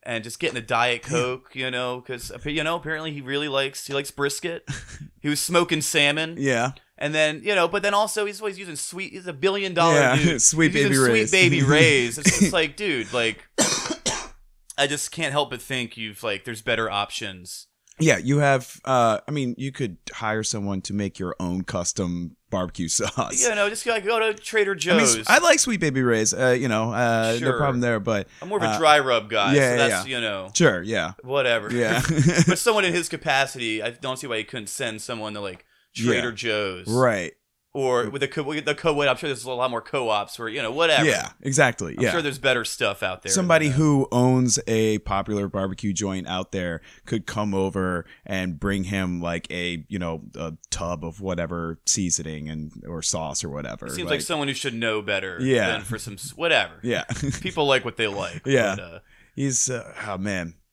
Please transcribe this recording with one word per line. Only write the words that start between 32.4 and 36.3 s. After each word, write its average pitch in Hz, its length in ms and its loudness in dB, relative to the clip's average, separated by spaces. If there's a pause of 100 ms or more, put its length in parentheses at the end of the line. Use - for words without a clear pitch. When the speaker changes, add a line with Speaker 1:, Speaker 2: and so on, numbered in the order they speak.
Speaker 1:
But 185 100 2
someone 214 280 2
in 170 80 0
his 175 160 -2
capacity, 135 720 -2
I 117 80 -2
don't 127 280 -8
see - 80 -10
why 117 120 -4
he 110 60 -4
couldn't 107 240 -10
send 110 340 -6
someone 107 320 -8
to, 104 60 -10
like, 95 260 -12 (280)
Trader 120 360 0